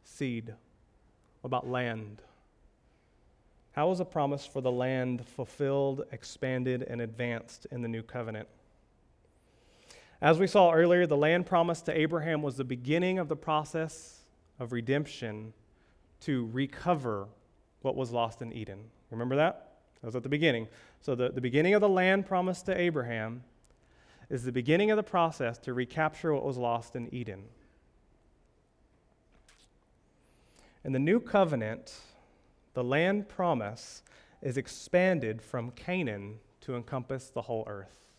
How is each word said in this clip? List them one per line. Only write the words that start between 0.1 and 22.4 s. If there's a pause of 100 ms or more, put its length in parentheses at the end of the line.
What
about
land? (1500)
How
is
a
promise
for
the
land
fulfilled,
expanded,
and
advanced
in
the
new
covenant? (1700)
As
we
saw
earlier,
the
land
promise
to
Abraham
was
the
beginning
of
the
process (340)
of
redemption (640)
to
recover (540)
what
was
lost
in
Eden. (280)
Remember
that? (240)
That
was
at
the
beginning. (320)
So
the,
the
beginning
of
the
land
promise